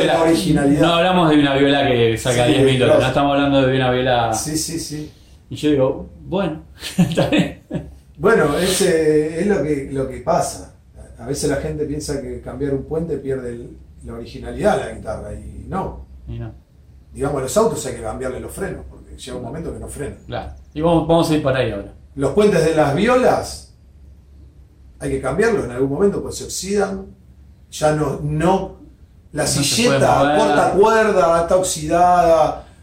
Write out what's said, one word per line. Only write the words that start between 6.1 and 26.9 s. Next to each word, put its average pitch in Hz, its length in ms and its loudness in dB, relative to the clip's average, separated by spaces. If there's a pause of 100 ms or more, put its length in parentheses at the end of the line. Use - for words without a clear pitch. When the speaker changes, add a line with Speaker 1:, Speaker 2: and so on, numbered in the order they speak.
Speaker 1:
"Bueno, 160 380 -4 (180)
<laughs> - 180 -14
está 175 300 2
bien". - 320 -2 (580)
Speaker 2:
Bueno, 156 400 2
ese 160 840 2
es 202 60 0
lo 196 160 2
que, 143 300 -4
lo 135 160 -4
que - 100 -12
pasa. - 560 -4 (440)
A 117 80 -16
veces 143 220 -4
la 143 80 0
gente 151 300 -6
piensa 143 340 -6
que 123 220 -10
cambiar 135 320 -6
un 131 100 -2
puente 160 340 -6
pierde 127 320 -6
el, 120 260 -14 (280)
la 117 100 -14
originalidad 120 640 -2
de - 80 -6
la - 120 -10
guitarra - 360 -10
y - 340 -14
no. 180 360 -8 (240)
Speaker 1:
Y 117 100 -10
no. 113 140 -12 (640)
Speaker 2:
Digamos, 139 240 -4
a 131 40 -6
los 131 140 -4
autos 151 300 0
hay 117 80 -8
que 113 80 -12
cambiarle 120 380 -8
los - 120 -12
frenos, 190 380 -10
porque - 260 -20
llega 123 200 -14
un 123 80 -10
momento - 280 -10
que - 60 -12
no - 100 -14
frena. - 280 -10 (100)
Speaker 1:
Claro. - 260 -10 (220)
Y 151 80 -8
vamos, 165 240 2
vamos 165 240 4
a 156 40 2
ir 151 80 0
para 131 180 0
ahí 113 100 0
ahora. 101 220 -8 (240)
Speaker 2:
Los 135 160 -2
puentes 180 320 4
de 156 100 2
las 143 200 2
violas - 800 0 (1200)
hay 143 120 -6
que 135 100 -2
cambiarlos 180 440 0
en 123 60 -8
algún 135 200 -2
momento, 165 320 0
pues - 140 -10
se - 80 -12
oxidan, 190 600 -4 (640)